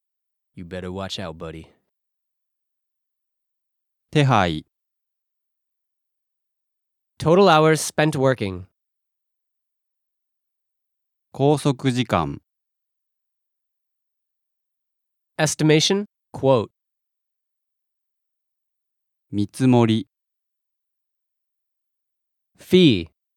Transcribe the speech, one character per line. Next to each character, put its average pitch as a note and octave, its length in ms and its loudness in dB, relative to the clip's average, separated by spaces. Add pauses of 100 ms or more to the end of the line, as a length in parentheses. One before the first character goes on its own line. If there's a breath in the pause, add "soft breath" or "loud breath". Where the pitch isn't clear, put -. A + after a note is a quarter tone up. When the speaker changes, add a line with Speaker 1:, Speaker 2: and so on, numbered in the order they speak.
(540)
Speaker 1:
You F#2 100 -16
better F2+ 260 -12
watch F#2+ 300 -10
out, E2 180 -14
buddy. D#2+ 300 -16 (2500)
Speaker 2:
手 D3+ 140 2
配。 G2 400 0 (2500)
Speaker 1:
Total F#3 300 4
hours D#3 320 4
spent D3+ 360 -2
working. G#2+ 500 -4 (2750)
Speaker 2:
拘 C#3+ 240 0
束 C3+ 360 -4
時 B2 120 -4
間。 D2+ 360 -4 (3000)
Speaker 1:
Estimation, D#3 680 0 (260)
quote. C3 380 0 (2500)
Speaker 2:
見 G2+ 140 -4
積 C3 240 -2
も A#2+ 180 4
り。 A2 220 -2 (2500)
Speaker 1:
Fee, C3 520 2 (260)